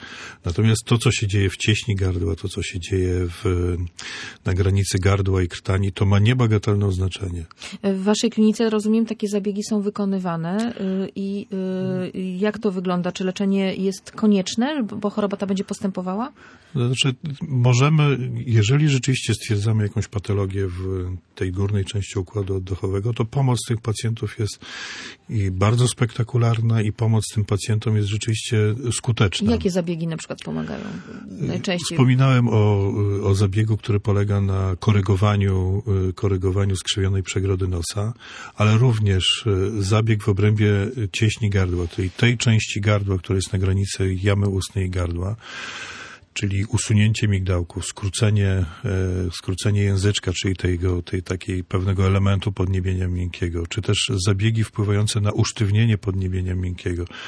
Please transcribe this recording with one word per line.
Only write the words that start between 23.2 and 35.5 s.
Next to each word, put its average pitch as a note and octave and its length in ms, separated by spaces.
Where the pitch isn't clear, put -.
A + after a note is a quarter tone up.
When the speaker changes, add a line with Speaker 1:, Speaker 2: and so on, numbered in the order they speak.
Speaker 1:
pomoc B2+ 340
tych A#2 120
pacjentów A2 580
jest - 260
i G2+ 220
bardzo A2 380
spektakularna A2+ 920
i G#2 100
pomoc A2 320
tym G2+ 100
pacjentom G#2+ 520
jest G2+ 120
rzeczywiście A2 480
skuteczna. A#2 600
Speaker 2:
Jakie G#3+ 180
zabiegi E3+ 360
na E3 100
przykład - 260
pomagają F#2+ 420
najczęściej? E3+ 720
Speaker 1:
Wspominałem B2+ 520
o, G#2 440
o G2+ 120
zabiegu, G#2+ 420
który G#2 240
polega G2+ 400
na F#2+ 400
korygowaniu, G2 1000